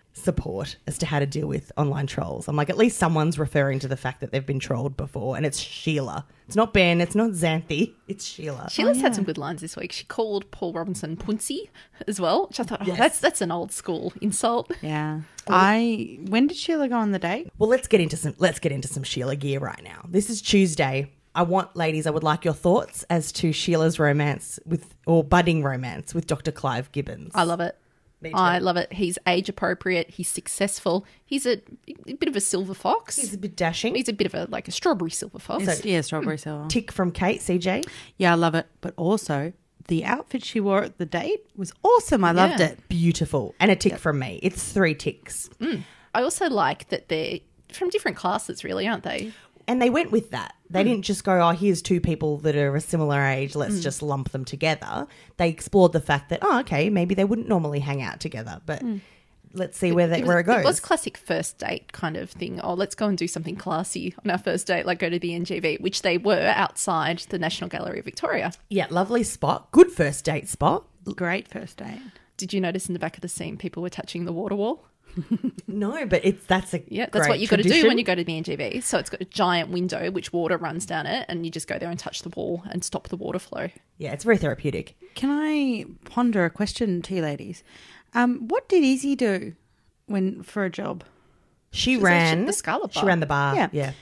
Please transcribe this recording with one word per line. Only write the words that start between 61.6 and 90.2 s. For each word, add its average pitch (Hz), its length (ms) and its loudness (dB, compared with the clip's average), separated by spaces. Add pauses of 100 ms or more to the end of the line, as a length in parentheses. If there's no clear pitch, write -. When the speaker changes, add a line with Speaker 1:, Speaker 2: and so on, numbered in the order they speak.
Speaker 2:
kind 160 240 -6
of 180 160 -8
thing. 185 300 -10
"Oh, 180 140 -4
let's 196 200 -2
go 208 120 -2
and 190 100 0
do 170 100 -2
something 175 300 -6
classy 180 640 -6
on 196 80 -2
our 175 60 0
first 180 300 -2
date, 175 180 0
like 175 140 -2
go 175 100 0
to 175 100 0
the 170 140 -4
N 175 100 -4
G 170 160 -4
V," 160 220 0
which - 200 -2
they 175 160 2
were 190 380 2
outside 170 720 0
the 196 120 -6
National 175 300 -4
Gallery - 300 -8
of - 60 -10
Victoria. - 480 -4 (160)
Speaker 1:
Yeah, 196 200 0
lovely 196 340 0
spot. - 500 -2
Good 349 180 10
first 143 320 -2
date 151 240 -4
spot. 254 380 2 (280)
Speaker 3:
Great 180 360 -4
first - 280 -14
date. - 220 -14 (380)
Speaker 2:
Did 190 160 -8
you 190 80 2
notice 180 260 -2
in 180 60 -4
the 175 60 -6
back 160 180 -6
of - 40 -16
the 175 80 -10
scene - 280 -8
people 170 260 -8
were 180 60 -6
touching 175 340 -10
the 170 100 -6
water 196 220 -4
wall? 220 300 -4 (320)
<laughs> 170 80 -6 (420)
Speaker 1:
No, 208 380 -4
but 180 180 2
it's, 196 220 2
that's 185 280 0
a 160 140 -2
Speaker 2:
Yeah, 180 240 -4
that's 156 140 2
Speaker 1:
great 147 40 4
Speaker 2:
what - 100 4
you 220 80 -2
gotta 170 160 4
do 175 60 6
Speaker 1:
tradition. 311 180 8
Speaker 2:
when 240 100 6
you 240 60 0
go 180 120 2
to 175 80 -2
the 170 140 -4
N 160 60 -6
G 156 120 -4
V. 143 260 -4
So - 160 0
it's - 120 -2
got - 120 -8
a 180 40 -8
giant 180 440 0
window 175 420 -2
which 185 220 -6
water 170 240 0
runs 165 280 -6
down 160 200 -4
it, - 220 -4
and 170 180 -6
you 165 60 -6
just 160 160 -8
go - 100 -4
there 170 120 -6
and 175 100 -8
touch - 220 -10
the 175 80 -10
wall 175 400 -6
and 175 140 -6
stop - 260 -8
the 180 80 -8
water 185 220 -6
flow. - 300 -8 (280)
Speaker 1:
Yeah, 147 160 -8
it's 139 100 -10
very 220 140 6
therapeutic. 139 580 -2 (200)
Speaker 3:
Can 269 160 -2
I 294 540 0 (200)
ponder 220 400 2
a 165 40 2
question 202 540 -2
to 190 120 -6
you 175 60 0
ladies? 147 420 -6 (500)
Um, 240 340 2
what 440 220 -2
did 349 140 6
Izzy 269 320 2
do 196 380 0 (540)
when, 190 360 -2